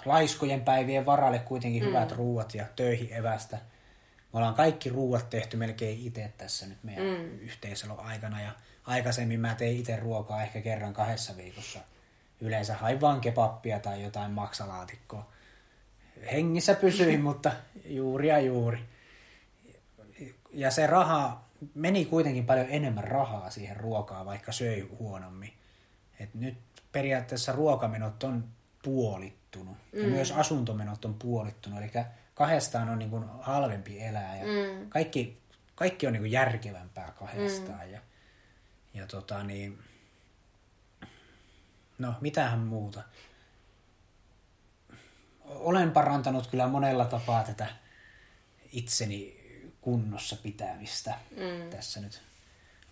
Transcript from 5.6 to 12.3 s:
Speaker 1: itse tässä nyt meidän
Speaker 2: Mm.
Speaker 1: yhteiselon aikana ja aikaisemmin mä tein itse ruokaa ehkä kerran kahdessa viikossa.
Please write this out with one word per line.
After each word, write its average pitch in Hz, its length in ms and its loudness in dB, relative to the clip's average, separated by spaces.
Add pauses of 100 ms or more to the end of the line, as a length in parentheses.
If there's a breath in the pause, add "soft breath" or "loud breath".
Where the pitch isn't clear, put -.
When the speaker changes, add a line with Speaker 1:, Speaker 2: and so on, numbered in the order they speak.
Speaker 1:
itse 110 300 -8
tässä - 300 -8
nyt 98 160 -16
meidän 110 220 -6
Speaker 2:
Mm. 170 340 -4
Speaker 1:
yhteiselon 107 600 -10
aikana 107 420 -6
ja 104 100 -8 (340 loud breath)
aikaisemmin 120 540 2
mä 113 160 0
tein 120 240 2
itse 117 160 -2
ruokaa 107 480 -2
ehkä 107 180 -6
kerran 104 320 -4
kahdessa 107 440 -2
viikossa. 92 420 -14 (600 soft breath)